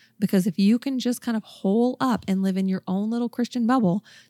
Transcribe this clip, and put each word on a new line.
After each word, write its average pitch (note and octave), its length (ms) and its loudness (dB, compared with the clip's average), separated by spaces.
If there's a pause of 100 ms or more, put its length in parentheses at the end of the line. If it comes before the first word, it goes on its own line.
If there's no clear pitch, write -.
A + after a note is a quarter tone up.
(180)
Because G3 300 0
if F#3+ 100 -4
you G#3 220 4
can C4+ 180 -4
just A#3+ 240 -4
kind A#3+ 140 -4
of G#3+ 80 -4
hole A#3 560 0
up B3 260 0
and F#3+ 160 0
live F#3+ 140 0
in F#3+ 140 0
your F#3+ 180 -2
own G3+ 240 -2
little A#3+ 160 -2
Christian A#3+ 400 -4
bubble, A3 360 2 (260)